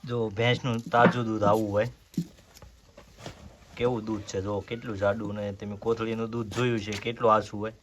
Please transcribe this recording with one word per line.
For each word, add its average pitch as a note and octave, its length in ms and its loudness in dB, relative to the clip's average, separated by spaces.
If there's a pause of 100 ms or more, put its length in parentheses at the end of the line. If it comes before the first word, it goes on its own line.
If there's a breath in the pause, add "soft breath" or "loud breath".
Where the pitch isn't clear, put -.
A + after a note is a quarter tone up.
જો, A#2 220 -2
ભેંસનું A#2 500 0
તાજું A#2+ 460 6
દૂધ A2 180 0
આવું G#2 280 4
હોય. G#2 160 2 (1900)
કેવું A#2 280 0
દૂધ G#2+ 160 -4
છે, G2 200 -4
જો, G2+ 180 -2
કેટલું A#2 380 -8
જાડું. G2+ 380 0
ને G#2 180 -4
તમે G#2 240 -8
કોથળીનું A2+ 540 -2
દૂધ A2+ 160 -4
જોયું A#2 320 0
છે, G#2 120 -6
કેટલું A2+ 440 2
આછું G#2 240 -2
હોય A2 240 -6